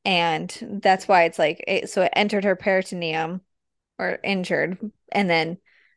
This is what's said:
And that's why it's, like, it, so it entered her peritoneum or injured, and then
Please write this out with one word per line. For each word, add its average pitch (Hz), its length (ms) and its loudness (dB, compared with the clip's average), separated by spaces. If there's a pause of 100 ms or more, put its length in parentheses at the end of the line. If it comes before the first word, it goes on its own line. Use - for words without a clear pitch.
And 180 760 -2
that's 190 260 4
why 180 160 6
it's, 165 160 0
like, 160 280 0
it, - 220 -2
so 185 140 0
it - 120 2
entered 202 300 0
her 190 100 2
peritoneum 175 880 -2 (560)
or 185 260 -4
injured, 185 680 -2 (200)
and 196 180 0
then 165 280 0 (400)